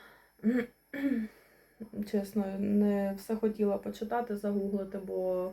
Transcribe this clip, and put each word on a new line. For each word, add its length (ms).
<clears throat> 240
Чесно, 480
не 580
все 200
хотіла 420
почитати, 580
загуглити, 640
бо 540